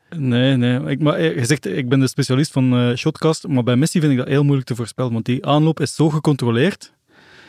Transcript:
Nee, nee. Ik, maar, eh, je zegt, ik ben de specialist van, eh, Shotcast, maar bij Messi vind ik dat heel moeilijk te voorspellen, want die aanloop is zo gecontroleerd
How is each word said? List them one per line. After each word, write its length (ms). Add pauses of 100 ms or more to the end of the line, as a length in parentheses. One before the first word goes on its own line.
(160)
Nee, 400
nee. 280
Ik, 160
maar, 140
eh, 220
je 80
zegt, 220
ik 220
ben 120
de 80
specialist 440
van, 240
eh, 200
Shotcast, 520
maar 140
bij 140
Messi 240
vind 120
ik 60
dat 100
heel 160
moeilijk 240
te 60
voorspellen, 380
want 120
die 220
aanloop 340
is 140
zo 160
gecontroleerd 840 (560)